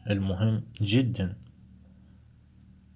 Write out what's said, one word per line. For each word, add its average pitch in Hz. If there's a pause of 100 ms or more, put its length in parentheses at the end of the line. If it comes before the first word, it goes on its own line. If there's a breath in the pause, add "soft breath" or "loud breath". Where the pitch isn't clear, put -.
(100)
المهم 101 (160)
جدًا 101 (1600)